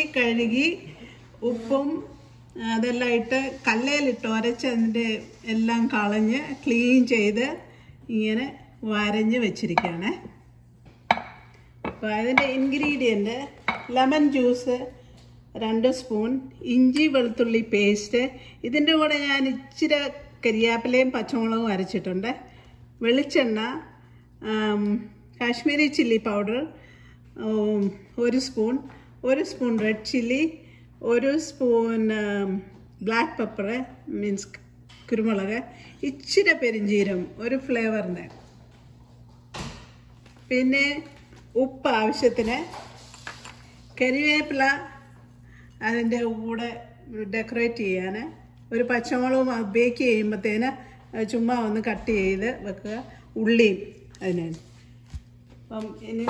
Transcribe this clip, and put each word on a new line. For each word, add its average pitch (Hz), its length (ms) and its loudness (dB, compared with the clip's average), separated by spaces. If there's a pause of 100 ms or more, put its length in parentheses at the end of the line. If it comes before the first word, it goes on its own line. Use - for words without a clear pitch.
(180)
കഴുകി 240 500 2 (840)
ഉപ്പും, 269 380 -2 (720)
ആ, - 20 -10 (140)
അതെല്ലാം 240 440 0
ഇട്ട് 240 200 -2 (280)
കല്ലേലിട്ട് 254 680 0
ഉരച്ച് 233 380 -2
അതിൻ്റെ 226 340 0 (480)
എല്ലാം 226 260 2 (140)
കളഞ്ഞ് 214 480 2 (220)
clean 247 360 6 (120)
ചെയ്ത് 214 320 2 (680)
ഇങ്ങനെ 220 340 0 (460)
വരഞ്ഞ് 220 540 2
വെച്ചിരിക്കുകയാണ്. 180 680 0 (1800)
അപ്പൊ - 180 -8 (120)
അതിൻ്റെ 262 280 2 (120)
ingredient 254 800 0 (600)
lemon 285 280 4 (120)
juice 247 420 2 (840)
രണ്ട് 226 260 2 (120)
spoon, 220 280 -2 (460)
ഇഞ്ചി 254 260 6 (140)
വെളുത്തുള്ളി 233 480 2 (100)
പേസ്റ്റ്, 208 500 2 (440)
ഇതിൻ്റെ 294 320 4
കൂടെ 302 140 4 (140)
ഞാൻ 277 140 2 (120)
ഇച്ചിരി 294 460 0 (420)
കരിയാപ്പിലയും 233 680 2
പച്ചമുളകും 226 580 -2
അരച്ചിട്ടുണ്ട്, 190 580 -2 (760)
വെളിച്ചെണ്ണ, 254 540 2 (920)
ആം, 214 320 0 (560)
കാശ്മീരി 285 480 0 (100)
ചില്ലി 233 300 2
പൗഡർ, 208 320 -2 (880)
ഉം, 214 340 2 (440)
ഒരു 240 200 2
സ്പൂൺ, 233 300 -2 (540)
ഒരു 294 200 2
സ്പൂൺ 240 240 -2 (120)
റെഡ് 214 260 -2
ചില്ലി, 247 280 0 (760)
ഒരു 254 180 2 (160)
സ്പൂൺ, 226 580 2 (160)
ആം, 202 320 -2 (540)
ബ്ലാക്ക് 233 340 0
പെപ്പർ, 214 280 -4 (520)
മീൻസ് 202 260 -4 (600)
കുരുമുളക്, 220 500 0 (520)
ഇച്ചിരി 359 520 2
പെരിഞ്ജീരം 202 580 0 (220)
ഒരു 262 240 -2
ഫ്ലേവറിന്, 214 580 -2 (2250)
പിന്നെ 262 380 4 (800)
ഉപ്പ് - 240 -2 (120)
ആവശ്യത്തിന്, 233 580 0 (1400)
കരിവേപ്പില 285 640 2 (1200)
അതിൻ്റെ 233 320 0 (220)
കൂടെ 226 300 -6 (600)
ഡെക്കറേറ്റ് 233 520 -2
ചെയ്യാൻ, 190 320 -2 (560)
ഒരു 233 160 2
പച്ചമുളകും 254 580 2 (280)
bake 240 320 4
ചെയ്യുമ്പോഴത്തേന് 214 600 2 (640)
ചുമ്മാ 233 220 0 (140)
ഒന്ന് 214 180 0
cut 226 320 -2
ചെയ്ത് 190 320 0 (160)
വെക്കുക, 208 320 -8 (440)
ഉള്ളിയും 220 360 6 (460)
അതിന്. 175 200 -2 (1200)
അപ്പം 220 180 -8 (240)
ഇനി 226 200 -4